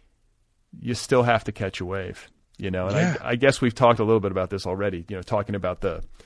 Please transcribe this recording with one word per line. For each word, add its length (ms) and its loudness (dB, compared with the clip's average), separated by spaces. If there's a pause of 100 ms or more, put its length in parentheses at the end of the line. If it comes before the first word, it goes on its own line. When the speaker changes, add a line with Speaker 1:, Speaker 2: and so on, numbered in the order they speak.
(800)
Speaker 1:
You 140 -4
still 300 2
have 220 4
to 60 -4
catch 300 -6
a 40 -6
wave, 440 -8 (280)
you 140 -6
know? 160 -2
And 100 0
Speaker 2:
Yeah. 240 2
Speaker 1:
I, 100 -4
I 40 0
guess 260 4
we've 140 2
talked 240 6
a 60 0
little 160 4
bit 100 -2
about 180 -2
this 160 -6
already, 440 -4
you 60 -8
know, 60 -8
talking 340 -4
about 260 -4
the, 220 -4 (220)